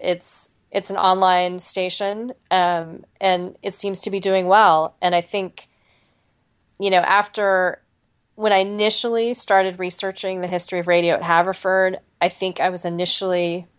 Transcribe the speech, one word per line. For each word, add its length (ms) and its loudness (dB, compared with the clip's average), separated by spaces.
It's, 480 -4
it's 200 -2
an 60 -6
online 600 2
station, 760 -6
um, 540 -2
and 440 -2
it 100 -6
seems 280 -6
to 100 -4
be 80 -4
doing 260 0
well. 560 4
And 140 0
I 60 2
think, 460 -8
you 120 -2
know, 80 6
after, 840 2
when 180 2
I 40 8
initially 800 0
started 420 2
researching 640 -6
the 60 -4
history 320 -4
of 80 -6
radio 260 4
at 80 0
Haverford, 800 2
I 100 2
think 300 -6
I 100 0
was 160 -6
initially 840 -2